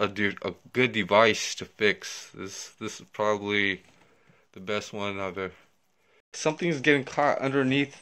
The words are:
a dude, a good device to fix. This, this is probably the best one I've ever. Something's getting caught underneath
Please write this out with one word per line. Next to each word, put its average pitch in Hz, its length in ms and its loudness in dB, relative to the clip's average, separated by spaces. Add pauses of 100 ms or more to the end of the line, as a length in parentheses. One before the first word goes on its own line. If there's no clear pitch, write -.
a 104 80 2
dude, 98 340 -2
a 90 120 -4 (180)
good 123 200 2
device 107 640 4
to - 80 -10
fix. - 720 -2
This, - 460 -12
this 107 200 -10
is 90 120 -20
probably 101 720 0 (680)
the - 80 -18
best 104 320 -6
one 101 280 -6
I've 95 180 -6
ever. 92 160 -6 (800)
Something's 156 480 -2
getting 139 240 4
caught 143 340 0
underneath 135 640 0